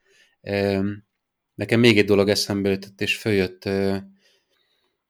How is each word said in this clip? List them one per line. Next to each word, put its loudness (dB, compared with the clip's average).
Öm, -2
nekem 0
még 6
egy 4
dolog 4
eszembe -2
jutott, -6
és -4
följött, -2
ö, -2